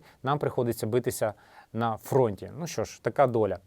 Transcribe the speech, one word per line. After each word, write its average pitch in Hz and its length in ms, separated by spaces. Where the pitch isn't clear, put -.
нам 143 160
приходиться 120 480
битися 117 460
на 113 240
фронті. 107 600
Ну 165 80
що 113 160
ж, - 200
така 135 240
доля. 107 400